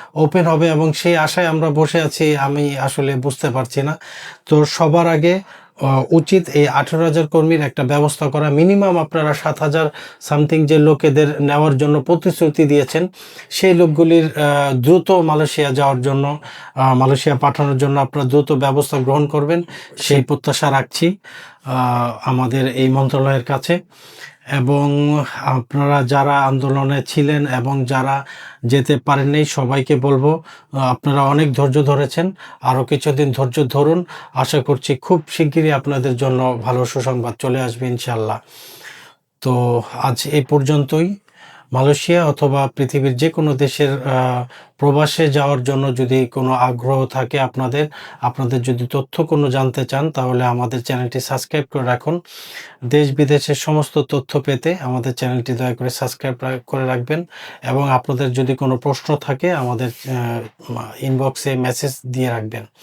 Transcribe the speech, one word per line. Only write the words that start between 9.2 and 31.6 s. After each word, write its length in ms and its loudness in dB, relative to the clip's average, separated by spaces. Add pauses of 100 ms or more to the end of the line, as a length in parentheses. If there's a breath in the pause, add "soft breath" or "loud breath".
সাত 260 -4
হাজার 300 0 (400 loud breath)
something 360 2
যে 140 6
লোকেদের 600 4
নেওয়ার 360 2
জন্য 240 2
প্রতিশ্রুতি 640 2
দিয়েছেন, 420 2 (420 loud breath)
সেই 240 2
লোকগুলির, 520 4
আহ, 480 0
দ্রুত 380 4
মালয়েশিয়া 600 2
যাওয়ার 300 0
জন্য, 380 -2 (360 loud breath)
আহ, 180 2
মালয়েশিয়া 420 2
পাঠানোর 420 0
জন্য 220 2
আপনারা 280 -2
দ্রুত 240 2
ব্যবস্থা 460 0
গ্রহণ 300 2
করবেন, 340 0 (360 loud breath)
সেই 260 2
প্রত্যাশা 480 -2
রাখছি। 460 0 (500 loud breath)
আহ, 640 -2
আমাদের 380 0
এই 220 0
মন্ত্রণালয়ের 540 0
কাছে। 380 -2 (720 loud breath)
এবং 360 2 (480)
আপনারা 680 0
যারা 380 2
আন্দোলনে 680 0
ছিলেন 400 0
এবং 380 -2
যারা 400 -2 (400 loud breath)
যেতে 320 2
পারেননি, 480 2
সবাইকে 500 0
বলবো, 360 2
আহ, 480 -8
আপনারা 420 0
অনেক 320 2
ধৈর্য 320 2